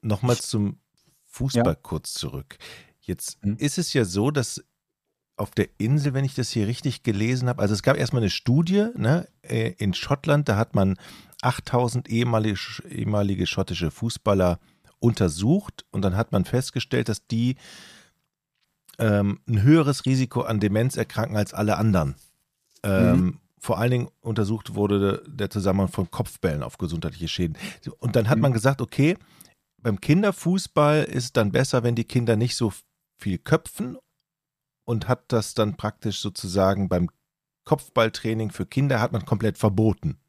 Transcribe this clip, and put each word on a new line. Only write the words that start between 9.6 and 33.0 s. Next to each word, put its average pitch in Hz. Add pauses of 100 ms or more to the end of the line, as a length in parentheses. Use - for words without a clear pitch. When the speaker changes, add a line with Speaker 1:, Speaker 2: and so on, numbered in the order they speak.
Speaker 1:
in 101
Schottland, 147
da 104
hat 110
man 95 (440)
achttausend 123
ehemalige, 113 (300)
ehemalige 101
schottische 87
Fußballer 95 (400)
untersucht 110
und 101
dann 92
hat 113
man 95
festgestellt, 123
dass -
die, 120 (1400)
ähm, 101
ein 110
höheres 143
Risiko 131
an 110
Demenz 107
erkranken 110
als 104
alle 104
anderen. 92 (680)
Ähm, 101
Speaker 3:
Mhm. 180 (220)
Speaker 1:
vor 92
allen 117
Dingen 120 (120)
untersucht 107
wurde 101
der 101
Zusammenhang 95
von 87
Kopfbällen 76
auf -
gesundheitliche 82
Schäden. 82 (420)
Und 117
dann 110
hat 135
Speaker 2:
Mhm. 113
Speaker 1:
man 139
gesagt, 120
okay, 147 (640)
beim 104
Kinderfußball 165
ist 123
es -
dann 104
besser, 131
wenn 120
die 117
Kinder 117
nicht 117
so 107 (440)